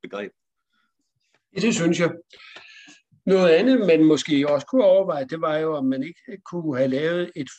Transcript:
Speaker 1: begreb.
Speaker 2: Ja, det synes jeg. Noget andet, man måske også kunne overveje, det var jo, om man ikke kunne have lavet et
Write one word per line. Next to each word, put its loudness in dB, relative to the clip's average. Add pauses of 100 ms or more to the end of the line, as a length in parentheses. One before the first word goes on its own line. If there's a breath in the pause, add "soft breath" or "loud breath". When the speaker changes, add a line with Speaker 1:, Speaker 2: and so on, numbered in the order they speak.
Speaker 1:
begreb. -14 (1200)
Speaker 2:
Ja, -8
det 0
synes 0
jeg. 0 (1120 loud breath)
Noget 4
andet, 4
man 4
måske 2
også 0
kunne 2
overveje, 2
det -8
var -2
jo, -4
om -4
man -2
ikke -16
kunne -6
have 0
lavet -4
et -10 (100)